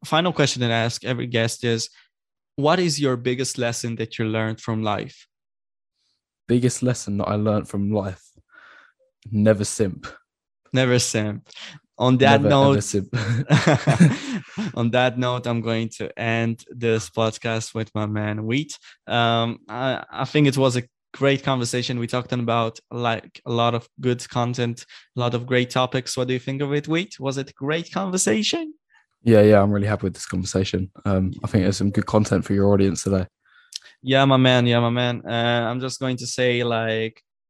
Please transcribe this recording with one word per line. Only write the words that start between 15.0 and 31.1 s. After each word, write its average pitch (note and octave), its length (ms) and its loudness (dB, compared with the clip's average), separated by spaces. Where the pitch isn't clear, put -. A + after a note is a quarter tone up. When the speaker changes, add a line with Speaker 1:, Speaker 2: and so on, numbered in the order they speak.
Speaker 1:
note, B2 300 -2
I'm A#2 140 0
going A2+ 360 -2
to - 220 -10
end A2+ 500 -2
this A#2 400 -2
podcast A2+ 640 -4
with A2 220 -6
my G#2+ 100 -2
man G#2+ 400 -4
Wheat. C3+ 320 -4
Um, A#2 600 0
I, B2 440 -6
I A2+ 140 -6
think D3+ 220 4
it C3 100 2
was C3 200 2
a B2 60 -2
great C#3 300 0
conversation. B2 560 -2
We A#2 80 -2
talked B2 260 -4
about, A#2 460 -2
like, A#2+ 540 -4
a B2+ 60 -8
lot A#2 220 2
of A#2+ 140 -6
good B2 300 -2
content, A#2+ 560 -4
a B2 40 -4
lot A#2+ 140 0
of A#2+ 140 -4
great B2 240 0
topics. B2+ 440 -2
What B2+ 120 -2
do B2+ 60 -2
you B2 60 -2
think C3+ 220 -8
of C#3+ 120 -4
it, D3 140 -2
Wheat? E3+ 320 -4
Was C3+ 200 -4
it C3+ 100 -10
a - 40 -20
great D#3+ 380 -6
conversation? G#3+ 840 -2
Speaker 2:
Yeah, A2+ 180 8
yeah, G#2 200 8
I'm G#2 100 2
really G2+ 160 0
happy G#2 160 -2
with F#2 100 -2
this - 140 -14
conversation. F#2+ 640 -4
Um, F#2 260 0